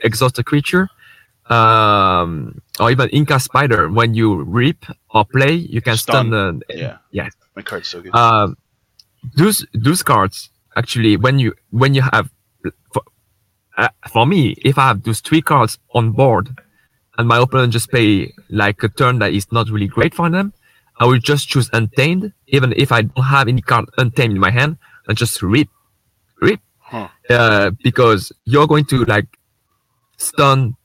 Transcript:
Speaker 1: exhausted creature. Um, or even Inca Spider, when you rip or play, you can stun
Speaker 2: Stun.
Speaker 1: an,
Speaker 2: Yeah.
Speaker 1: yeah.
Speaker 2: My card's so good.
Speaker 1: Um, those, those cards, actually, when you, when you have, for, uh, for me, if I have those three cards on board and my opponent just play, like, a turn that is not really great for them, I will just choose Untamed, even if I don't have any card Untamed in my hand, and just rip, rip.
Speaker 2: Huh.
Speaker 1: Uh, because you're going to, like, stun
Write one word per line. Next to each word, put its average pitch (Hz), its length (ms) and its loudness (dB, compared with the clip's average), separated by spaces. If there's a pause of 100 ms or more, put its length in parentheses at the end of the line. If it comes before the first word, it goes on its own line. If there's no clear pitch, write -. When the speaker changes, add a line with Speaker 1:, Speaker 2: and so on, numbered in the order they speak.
Speaker 1:
exhausted 120 400 0
creature. 180 440 0 (600)
Um, 98 1120 2 (200)
or 113 100 2
even 131 200 0
Inca 143 300 0
Spider, 123 480 0
when 113 260 0
you 107 280 0
rip 120 420 -2 (260)
or 107 140 2
play, 135 300 0
you 170 260 -6
can 113 160 -2
stun 123 320 -2
Speaker 2:
Stun. 113 60 -2
Speaker 1:
an, 92 340 -2
Speaker 2:
Yeah. 82 300 -10 (140)
Speaker 1:
yeah. - 160 -8 (260)
Speaker 2:
My 98 80 -18
card's - 260 -12
so 87 140 -14
good. 95 120 -10
Speaker 1:
Um, 113 420 2 (800)
those, 202 360 2
those 131 300 -2
cards, 101 480 -2 (260)
actually, 110 400 0
when 131 220 2
you, 120 160 0 (160)
when 135 240 0
you 135 80 2
have, 110 280 -2 (600)
for, - 100 -6 (760)
uh, 120 100 0 (240)
for 117 140 2
me, 156 360 0
if 131 140 0
I 135 120 2
have 110 160 -2
those 113 160 -4
three 160 200 0
cards 135 380 0 (160)
on 113 180 0
board 117 360 2 (680)
and 117 120 -2
my 117 100 4
opponent 123 340 2
just 113 180 -4
play, 104 440 0 (160)
like, 107 320 -2
a 113 60 0
turn 123 320 0
that 98 120 0
is 98 200 -4
not 113 180 -2
really 104 180 -2
great - 260 -2
for 170 140 -2
them, 196 240 -2 (460)
I 117 80 2
will 127 120 4
just 143 300 -2
choose 131 240 0
Untamed, 160 600 -2 (160)
even 131 280 0
if 139 160 0
I 117 100 2
don't 127 220 -2
have 135 240 2
any 127 140 0
card 113 240 0 (120)
Untamed 123 360 0
in 95 60 0
my 95 100 2
hand, 143 280 0 (300)
and 110 80 -2
just - 260 -4
rip, 113 260 0 (720)
rip. 208 200 0 (180)
Speaker 2:
Huh. 107 300 -12 (220)
Speaker 1:
Uh, 107 400 4 (120)
because 113 500 2 (120)
you're 143 220 2
going 151 200 2
to, 127 180 0
like, 104 220 0 (920)
stun 135 560 0 (100)